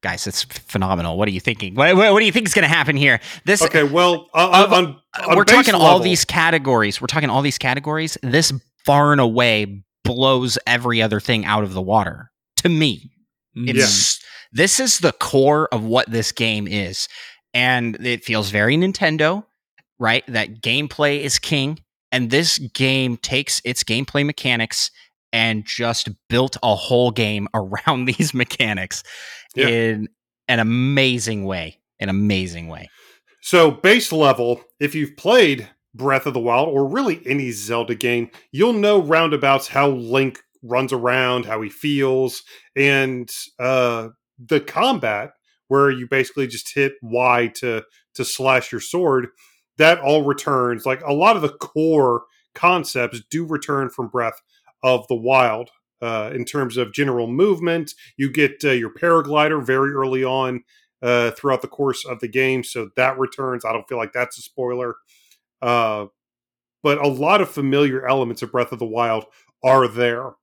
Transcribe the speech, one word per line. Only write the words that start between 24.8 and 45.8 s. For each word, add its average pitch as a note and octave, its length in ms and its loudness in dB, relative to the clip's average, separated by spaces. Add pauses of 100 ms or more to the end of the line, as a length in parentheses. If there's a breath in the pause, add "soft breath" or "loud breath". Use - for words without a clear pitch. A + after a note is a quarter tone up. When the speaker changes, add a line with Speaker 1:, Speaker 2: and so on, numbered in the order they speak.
Speaker 1:
and A2+ 320 0
just - 440 -6 (200)
built B2+ 340 0
a A2+ 120 2
whole B2 360 0
game G#2 400 -2
<laughs> - 40 -16
around A#2 520 -2
these C#3 280 -2
mechanics G#2+ 680 -4 (500 loud breath)
Speaker 2:
Yeah. B2 140 2
Speaker 1:
in A2+ 400 -2 (400)
an B2 100 2
amazing A#2+ 880 0
way. F2 340 -8 (220)
An G2 80 -4
amazing F#2+ 600 -2
way. D#2+ 200 -16 (540 soft breath)
Speaker 2:
So E3 280 6
base G3+ 400 2
level, B2 520 2 (180)
if D3 140 -4
you've D3 220 -6
played E3+ 520 2 (260)
Breath C3 320 0
of C3+ 80 -4
the B2 60 -2
Wild A#2+ 280 2
or C#3 200 2
really G3 380 -2
any B2+ 260 -4
Zelda A#2 420 -4
game, A#2+ 360 -2 (220 soft breath)
you'll G#3 200 2
know G#3 300 4
roundabouts D3 640 2
how C#3+ 220 2
Link C3 500 -2 (240)
runs B2+ 280 -2
around, B2 540 0
how A2 160 -6
he G#2+ 80 -8
feels, C3 720 -2 (340 loud breath)
and, C3+ 540 0 (300)
uh, B2 480 0 (300)
the C#3 220 0
combat D3 680 -4 (380)
where C#3 220 4